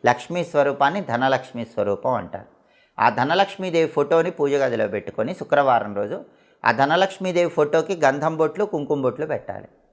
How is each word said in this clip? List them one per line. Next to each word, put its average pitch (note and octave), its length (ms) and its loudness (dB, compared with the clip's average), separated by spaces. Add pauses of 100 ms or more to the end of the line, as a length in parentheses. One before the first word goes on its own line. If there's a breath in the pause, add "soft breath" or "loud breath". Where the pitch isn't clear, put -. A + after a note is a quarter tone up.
లక్ష్మీ E3 380 0
స్వరూపాన్ని C#3+ 560 0
ధనలక్ష్మి B2 640 -2
స్వరూపం G2+ 500 -2
అంటారు. G2 340 -8 (500 soft breath)
ఆ A2+ 120 4
ధనలక్ష్మీదేవి E3 800 0
ఫోటోని E3 420 2
పూజ C#3+ 240 0
గదిలో A#2+ 340 0
పెట్టుకొని G#2+ 460 -4
శుక్రవారం B2 600 2
రోజు G2+ 240 -4 (460 soft breath)
ఆ A#2+ 80 4
ధనలక్ష్మీదేవి F3 760 2
ఫోటోకి D#3+ 540 0
గంధం D3 320 2
బొట్లు, D#3+ 280 0
కుంకుమ D3 380 -2
బొట్లు C3 240 -2
పెట్టాలి. G#2 420 -8 (240)